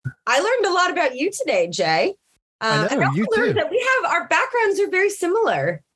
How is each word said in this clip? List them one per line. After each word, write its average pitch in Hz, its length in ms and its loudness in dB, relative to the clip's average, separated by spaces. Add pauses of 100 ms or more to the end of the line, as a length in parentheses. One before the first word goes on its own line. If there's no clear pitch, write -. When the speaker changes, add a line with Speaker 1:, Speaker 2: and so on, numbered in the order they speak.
(260)
Speaker 1:
I 247 140 2
learned 440 260 2
a 370 80 0
lot 359 180 2
about 285 240 -2
you 294 160 -2
today, 202 360 0
Jay. 170 460 0 (480)
Speaker 2:
I 220 80 0
Speaker 1:
Um, 214 300 0
Speaker 2:
know, - 40 2
Speaker 1:
I - 40 2
also 143 100 -2
Speaker 2:
you 220 80 0 (100)
Speaker 1:
learned 466 140 2
Speaker 2:
too. - 120 0
Speaker 1:
that 311 80 -4
we 381 80 -2 (260)
have, - 80 -2
our 339 160 -2
backgrounds 415 520 0
are 403 100 0
very 381 200 0
similar 339 720 -2 (140)